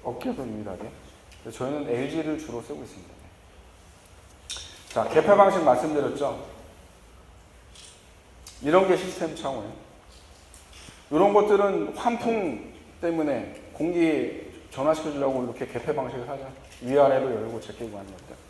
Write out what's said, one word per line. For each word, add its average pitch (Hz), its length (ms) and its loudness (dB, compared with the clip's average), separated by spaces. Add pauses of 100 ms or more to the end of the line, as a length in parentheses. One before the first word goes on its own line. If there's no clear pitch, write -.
업계에서 127 420 -6
유일하게. 104 440 -10 (520)
그래서 113 160 -14
저희는 139 300 -4
엘지를 147 500 -2
주로 117 220 -8
쓰고 143 220 -12
있습니다. 98 320 -18 (1800)
자, 117 180 0
개폐 156 260 6
방식 196 280 8
말씀드렸죠. 139 840 2 (2250)
이런 175 260 6
게 180 80 6
시스템 170 380 -6
창호예요. 127 380 -6 (1400)
이런 185 220 6
것들은 202 640 4
환풍 220 760 -2 (280)
때문에 151 540 -2 (180)
공기 - 800 0 (180)
전환시켜주려고 143 760 0
이렇게 120 220 -6
개폐 135 280 -4
방식을 127 340 -6
하죠. 135 180 -10 (360)
위아래로 135 520 4
열고 110 260 -6
제끼고 104 360 -12
하는 98 140 -14
것들. 95 260 -18 (120)